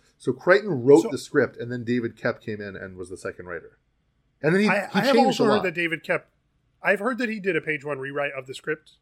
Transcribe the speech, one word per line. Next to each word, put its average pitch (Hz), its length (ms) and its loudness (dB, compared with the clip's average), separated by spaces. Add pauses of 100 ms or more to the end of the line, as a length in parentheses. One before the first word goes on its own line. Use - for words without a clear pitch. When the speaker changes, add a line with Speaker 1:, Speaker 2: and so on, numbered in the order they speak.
(180)
Speaker 1:
So - 140 -4
Crichton 180 520 2
wrote 143 180 10
Speaker 2:
So 226 80 -2
Speaker 1:
the 131 80 -4
script, - 380 0
and 120 160 -8
then 123 120 -8
David 117 320 -2
Koepp 117 240 -4
came 107 200 -10
in 98 160 -12
and 92 200 -14
was 92 140 -12
the 92 60 -12
second 90 300 -12
writer. 85 320 -14 (640)
And 160 120 2
then 196 80 2
he, 214 60 2
Speaker 2:
I, 185 60 2 (120)
Speaker 1:
he - 140 -4
Speaker 2:
I 208 40 2
have 269 100 2
Speaker 1:
changed 262 120 6
Speaker 2:
also - 180 0
Speaker 1:
a - 40 4
Speaker 2:
heard 208 80 4
Speaker 1:
lot. 208 80 -2
Speaker 2:
that 180 100 -4
David 165 300 -4
Koepp, 170 180 -2 (600)
I've 190 180 0
heard 233 180 -4
that 233 100 -4
he 220 120 -6
did 180 160 -2
a 156 40 -2
page 151 240 -6
one 147 140 -6
rewrite 143 380 -4
of 131 100 -12
the 131 80 -14
script - 480 -8